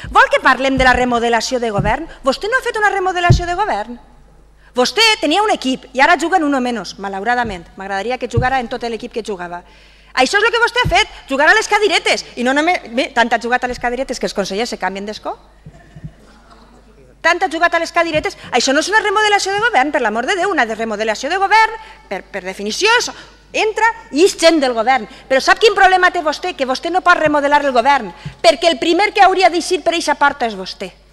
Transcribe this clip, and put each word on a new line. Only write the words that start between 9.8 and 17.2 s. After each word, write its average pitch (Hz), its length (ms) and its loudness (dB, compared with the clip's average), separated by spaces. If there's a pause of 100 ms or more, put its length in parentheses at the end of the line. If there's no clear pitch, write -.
Això 262 240 2
és 415 60 4
el 466 60 4
que 453 120 0
vostè 466 220 0
ha 415 60 0
fet, 392 180 2 (220)
jugar 269 180 2
a 359 60 6
les 440 160 0
cadiretes. 403 540 0 (120)
I 240 100 -2
no 269 80 2
només, 320 360 0
bé, 247 240 -2
tant 233 180 2
ha 233 60 0
jugat 240 260 -2
a 247 60 -4
les 247 80 -8
cadiretes 247 400 -4
que - 80 -4
els - 80 -6
consellers 202 360 -4
se 214 80 -8
canvien 190 280 -6
d'escó. 285 300 -10 (1900)